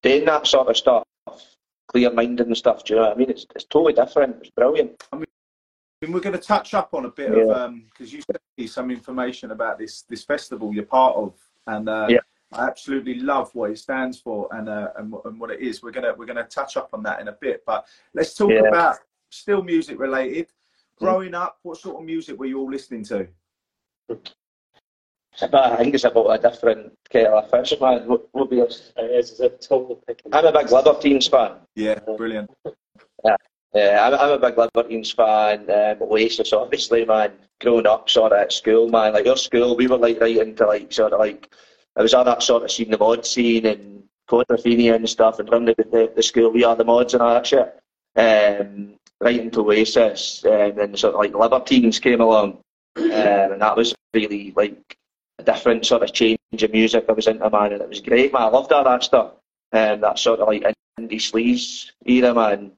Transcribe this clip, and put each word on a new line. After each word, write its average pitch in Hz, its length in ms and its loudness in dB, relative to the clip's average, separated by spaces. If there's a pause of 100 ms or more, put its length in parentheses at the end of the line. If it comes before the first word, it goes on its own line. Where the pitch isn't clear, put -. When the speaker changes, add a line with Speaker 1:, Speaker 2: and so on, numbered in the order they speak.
Speaker 1:
doing 139 220 2
that 156 220 0
sort 131 220 2
of 113 80 0
stuff 120 260 2 (840)
clear-minded 120 580 0
and 117 100 -4
stuff, - 260 -2
do 107 100 -6
you 110 60 2
know 113 80 4
what 104 80 -2
I - 40 -10
mean? 131 100 0
It's, - 160 -10 (100)
it's - 80 -14
totally 156 300 2
different. 131 480 0
It's - 80 -20
brilliant. 139 520 -2 (120)
Speaker 2:
I - 40 -12
mean, 156 100 -12 (840)
we're 175 100 -2
gonna 185 180 -6
touch - 360 -2
up 196 200 -4
on 139 120 -6
a 113 40 -10
bit 131 220 -6
of, 113 160 4
Speaker 1:
Yeah. 110 60 2
Speaker 2:
um, 120 320 -8 (120)
'cause 120 140 -20
you 147 100 -18
sent - 200 -10 (160)
me 117 100 -10
some 127 240 -10
information 127 600 -10
about 110 280 -8
this, 110 220 -16
this 113 240 -16
festival 113 480 -8
you're 104 100 -6
part 131 320 2
of, 104 180 -6 (340)
and, 107 200 -8
uh, 110 220 -4
Speaker 1:
Yeah. 117 100 4 (320)
Speaker 2:
I 120 160 -6
absolutely 131 480 -8
love 131 400 -6
what 107 160 -6
it 110 80 -12
stands 131 400 -8
for 107 320 -10
and, 110 160 -12
uh, 104 300 -10
and, 107 160 -14
wh-, - 120 -16
and 113 140 -16
what 117 100 -12
it - 120 -12
is. 123 200 -10
We're 113 100 -18
gonna, 120 220 -6
we're 110 120 -14
gonna 117 180 -10
touch - 320 -10
up - 180 -8
on 107 100 -12
that 104 180 -10
in 104 80 -14
a 104 40 -16
bit, - 320 -8
but - 220 -6 (260)
let's 160 200 -6
talk 202 180 0
Speaker 1:
Yeah. 110 160 2
Speaker 2:
about 156 300 0 (320)
still 202 340 -6
music 160 340 -4
related. 131 500 -6
Speaker 1:
Mm. - 40 -20 (480)
Speaker 2:
Growing 185 360 -4
up, 175 280 -8
what 165 140 -16
sort 175 240 -16
of - 40 -18
music 160 320 -10
were 135 100 -12
you 135 120 -8
all 135 100 -8
listening 131 360 -12
to? 98 240 -8 (800)
Speaker 1:
But - 1500 -14
I 127 220 2
think 127 160 0
it's 135 100 -2
about 113 260 2
a 110 200 2
different 107 440 -4 (160)
kettle 107 280 4
of 107 140 -2
fish, 123 280 0
man. 123 280 0
What, 120 240 -2
what 131 180 -4
be 123 120 2
us? - 360 -4
Speaker 3:
It 113 140 -4
is, 123 280 -2
it's - 0 -
a 123 100 2 (180)
total 127 400 -2
pick 120 180 -12
and - 80 -10
Speaker 1:
I'm 151 120 4
a 156 60 6
big 147 200 2
Libertines 139 560 4
fan. 117 300 0 (180)
Speaker 2:
Yeah, 107 240 -4 (180)
brilliant. 110 320 -8 (760)
Speaker 1:
Yeah, 107 120 4 (400)
yeah, 104 320 4
I'm, 135 80 2
I'm 143 160 2
a 139 80 0
big 120 180 2
Libertines 117 540 -2
fan. 107 580 2
Um, 104 320 0
Oasis, 107 520 0
obviously, 113 520 0
man. 107 280 0 (280)
Growing 117 240 2
up, 107 240 2
sort 110 220 4
of 101 80 4
at 98 120 -2
school, 113 380 2
man. 110 240 2
Like 107 120 2
your 131 120 2
school, 120 380 0
we 123 100 2
were 127 120 2
like 117 220 2
right 113 180 2
into 110 280 0
like 104 260 -2
sort 107 220 0
of 101 60 0
like 107 340 -4 (440)
it 110 40 0
was 113 140 4
all 123 80 6
that 120 180 0
sort 117 220 0
of - 80 -8
scene, 113 180 -6
the 110 80 0
mod 113 280 0
scene 117 420 0
and 101 360 -6 (260)
Quadrophenia 120 680 2
and 110 140 -2
stuff, 110 300 2
and 107 100 -8
around 117 160 2
the, 113 100 4 (160)
the, 113 240 2
the 113 80 0
school 117 280 2
we 117 120 4
are 117 120 4
the 113 100 0
mods 120 280 2
and 120 80 2
all 117 140 4
that 120 120 0
shit. 135 320 0 (360)
Um, 104 800 2 (260)
right 120 200 0
into 113 220 -4
Oasis, 107 840 0
and 104 320 2
then 101 200 -4
sort 107 160 0
of 104 60 -2
like 101 160 0
Libertines 120 640 2
came 120 220 2
along, 107 380 2 (380)
um, 107 140 -4
and 101 500 0
that 107 160 2
was 117 160 0 (220)
really 104 400 -4
like 104 400 -4 (440)
a - 40 -18
different 113 440 0
sort 117 160 2
of 104 100 -6
change 113 240 2 (240)
of 107 100 0
music 110 380 2
I - 40 2
was 110 140 0
into, 110 220 0
man, 104 240 0
and 101 80 -8
it - 80 -10
was 101 120 -14
great, 127 320 2
man. 123 100 2
I 110 40 2
loved 131 240 2
all 143 120 4
that 123 200 2
stuff, - 300 2 (400)
um, 107 280 2
that 107 180 0
sort 113 200 0
of 107 80 2
like 104 160 0 (360)
indie 113 160 -10
sleaze 117 760 -4 (140)
era, 123 280 4
man. 104 440 0